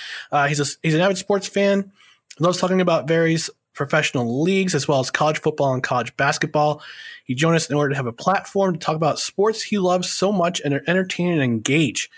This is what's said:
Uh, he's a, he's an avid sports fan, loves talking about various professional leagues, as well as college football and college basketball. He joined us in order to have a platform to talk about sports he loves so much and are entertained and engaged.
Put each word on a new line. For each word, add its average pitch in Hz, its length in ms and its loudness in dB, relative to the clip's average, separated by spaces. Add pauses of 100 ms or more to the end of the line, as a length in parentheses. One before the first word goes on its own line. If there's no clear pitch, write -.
(320)
Uh, 143 160 2
he's 143 120 0
a, 143 60 0 (180)
he's 160 120 2
an 165 60 2
avid 190 160 2
sports 196 300 -2
fan, 202 440 0 (480)
loves 175 180 2
talking 185 240 2
about 165 260 2
various 165 420 2 (240)
professional 139 680 0
leagues, 185 340 2
as 135 100 0
well 143 140 2
as 127 100 -2
college 151 300 0
football 147 340 0
and 127 80 -2
college 123 360 -4
basketball. 147 640 0 (420)
He 127 120 -6
joined 165 200 4
us 160 140 0
in 143 80 0
order 143 140 2
to 139 40 -2
have 135 100 -4
a 117 60 -4
platform 190 600 0
to 165 60 -8
talk 160 180 -2
about 151 200 0
sports 220 460 -2
he 208 140 -2
loves 180 320 0
so 196 240 0
much 175 260 0
and 143 140 -2
are 139 140 -2
entertained 180 480 0
and 147 60 2
engaged. 127 760 0